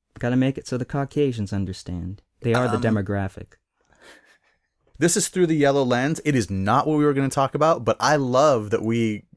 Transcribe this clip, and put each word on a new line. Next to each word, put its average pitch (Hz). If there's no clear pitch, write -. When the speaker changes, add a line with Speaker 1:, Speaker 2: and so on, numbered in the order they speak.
Speaker 1:
gotta 123
make 131
it -
so 127
the 156
Caucasians 139
understand. 90
They 117
are 123
the 110
Speaker 2:
Um, 110
Speaker 1:
demographic. 98
Speaker 2:
This 175
is 185
Through 180
the 160
Yellow 139
Lens. 127
It 147
is 104
not 101
what 151
we 147
were 147
gonna 135
talk 135
about, 151
but 113
I 139
love 127
that 104
we 113